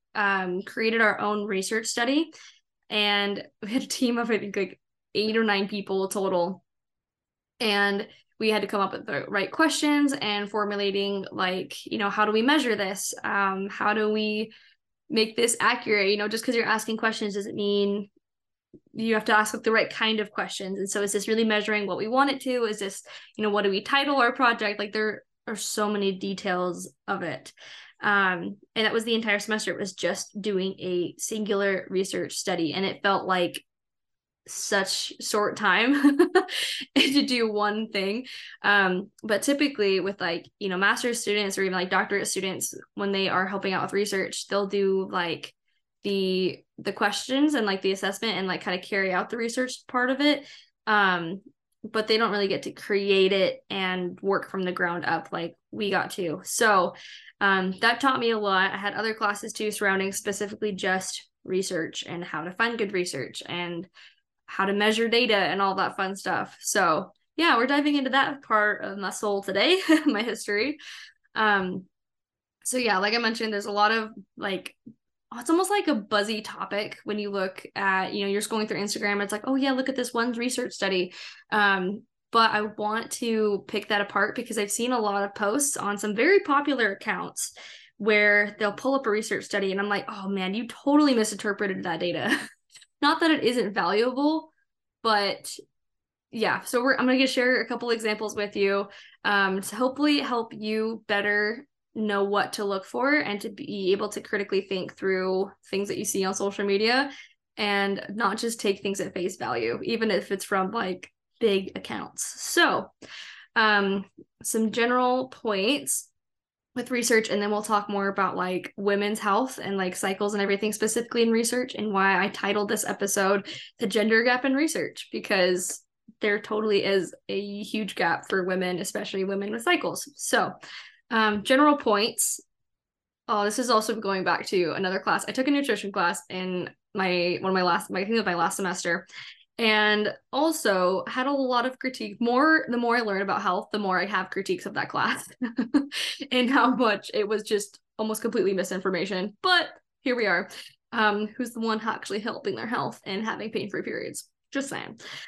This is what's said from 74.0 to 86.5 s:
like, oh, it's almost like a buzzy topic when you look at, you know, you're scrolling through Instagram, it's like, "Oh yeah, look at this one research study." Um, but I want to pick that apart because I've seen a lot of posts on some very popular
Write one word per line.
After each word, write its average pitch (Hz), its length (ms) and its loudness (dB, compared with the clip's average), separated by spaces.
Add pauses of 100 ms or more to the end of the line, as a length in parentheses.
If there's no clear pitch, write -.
like, 190 400 -6 (560)
oh, 233 80 -14
it's 247 100 -6
almost 370 200 4
like 403 180 2
a 285 80 2
buzzy 214 460 -2
topic - 600 -6
when 208 160 -4
you 208 100 -4
look 196 360 -4 (100)
at, 190 380 0
you 202 120 -2
know, 196 60 0
you're 202 100 2
scrolling 214 260 -2
through 196 140 -2
Instagram, 202 400 -2
it's 202 100 -4
like, 208 140 -6
"Oh 262 100 0
yeah, 269 160 2
look 262 180 0
at 262 60 -2
this 247 180 -4
one 233 200 0
research 247 400 -2
study." 185 400 0 (380)
Um, 202 520 2 (280)
but 226 200 6
I 208 100 2
want 214 520 -4
to 214 540 0
pick 208 220 -4
that 208 120 2
apart 202 340 0
because 233 220 -6
I've 202 140 -2
seen 240 200 0
a 254 80 2
lot 202 240 0
of 202 120 -6
posts 226 420 0
on 202 200 -2
some 208 180 -2
very 349 260 6
popular 277 520 2